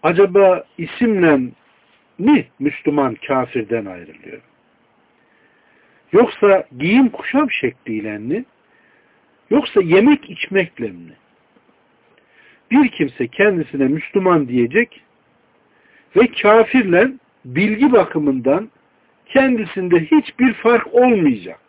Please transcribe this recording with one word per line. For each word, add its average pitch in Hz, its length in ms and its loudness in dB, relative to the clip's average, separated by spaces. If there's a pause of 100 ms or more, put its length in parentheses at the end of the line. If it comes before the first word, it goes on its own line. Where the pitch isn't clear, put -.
Acaba 185 600 2 (140)
isimle 170 600 0 (760)
mi 247 300 0 (100)
Müslüman 143 560 -2
kafirden 117 720 -6
ayrılıyor? 90 560 -18 (1700)
Yoksa 202 560 2 (100)
giyim 220 300 2
kuşam - 420 -4
şekliyle 107 680 -8
mi? 147 260 -8 (1040)
Yoksa 214 300 0
yemek 196 500 2
içmekle 170 580 -6
mi? 85 280 -20 (1500)
Bir 262 180 2
kimse 135 400 -6
kendisine 165 600 -2
Müslüman 160 600 0
diyecek 123 540 -2 (1120)
ve 240 100 4
kafirle 220 840 2 (320)
bilgi 208 480 0
bakımından 151 800 0 (560)
kendisinde 196 720 -2
hiçbir 247 540 0
fark 233 400 0
olmayacak. 160 760 0